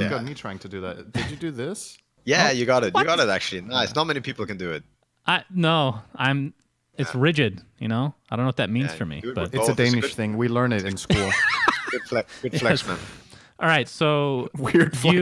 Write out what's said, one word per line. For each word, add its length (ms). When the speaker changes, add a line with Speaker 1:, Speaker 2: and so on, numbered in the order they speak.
Speaker 1:
you've 100
Speaker 2:
Yeah. 60
Speaker 1:
got 80
me 100
trying 260
to 80
do 140
that. 300
Did 180
you 60
do 140
this? 460
Speaker 2:
Yeah, 240
Speaker 3:
Oh, 40
Speaker 2:
you 140
got 180
it. 100
Speaker 3:
what? 60
Speaker 2:
You 60
got 140
it, 80
actually. 340
Nice. 260
Speaker 3:
Yeah. 80
Speaker 2:
Not 120
many 120
people 260
can 120
do 140
it. 100
Speaker 3:
I, 220
no, 520
I'm, 400
it's 160
Speaker 2:
Yeah. 60
Speaker 3:
rigid, 400
you 80
know? 260
I 60
don't 80
know 40
what 100
that 120
means 220
Speaker 2:
Yeah, 40
Speaker 3:
for 100
me, 140
Speaker 2:
do 100
it 40
Speaker 3:
but 100
Speaker 2:
with 100
Speaker 1:
It's 140
a 40
Speaker 2:
both. 80
It's 0
a 120
Speaker 1:
Danish 180
Speaker 2:
good 60
Speaker 1:
thing. 200
We 120
learn 240
it 120
in 120
school. 340
Speaker 2:
<laughs> 300
Good 120
fle-, 200
good 100
Speaker 3:
Yes. 100
Speaker 2:
flex, 240
man. 120
Speaker 3:
All 100
right, 200
so 640
Speaker 1:
<laughs> 60
Weird 380
flex, 260